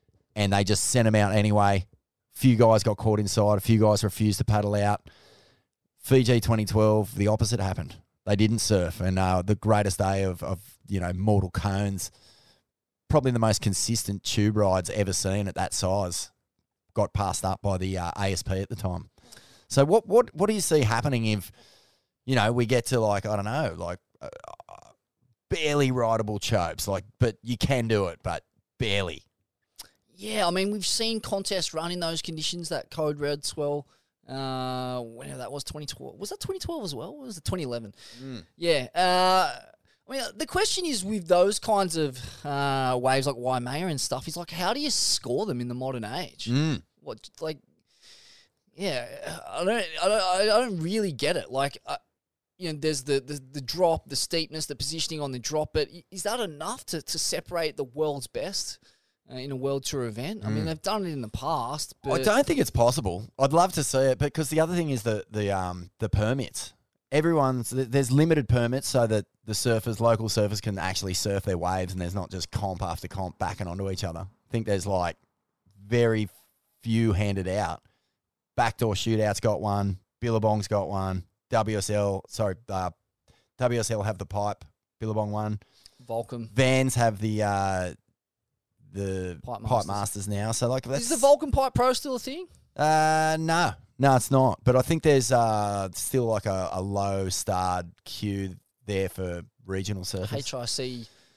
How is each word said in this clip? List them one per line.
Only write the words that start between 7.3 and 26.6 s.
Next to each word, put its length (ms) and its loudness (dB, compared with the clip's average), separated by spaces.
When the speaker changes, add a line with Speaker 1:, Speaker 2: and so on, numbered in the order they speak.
Speaker 1:
happened. 360 -4
They 80 2
didn't 240 4
surf. 420 0
And, 160 2
uh, 240 2
the 140 0
greatest 420 2
day 240 0
of, 220 -2
of, 160 -4
you 120 -2
know, 120 -2
mortal 380 2
cones, 640 -2
probably 220 4
the 80 0
most 240 2
consistent 600 -2
tube 320 2
rides 360 2
ever 220 0
seen 340 0
at 80 -8
that 180 -2
size, 560 -2
got 180 0
passed 320 -2
up 200 -2
by 160 0
the, 180 -4
uh, 220 -6
A 140 0
S 100 -4
P 160 -4
at 100 -6
the 60 -8
time. 340 -6
So 160 4
what, 240 4
what, 280 6
what 100 2
do 80 2
you 80 0
see 200 4
happening 440 2
if, 260 0
you 120 0
know, 160 4
we 160 2
get 180 2
to, 140 0
like, 260 0
I 100 -2
don't 100 -2
know, 300 -4
like, 220 -8
uh, 60 -12
barely 400 2
rideable 480 0
chopes, 500 -2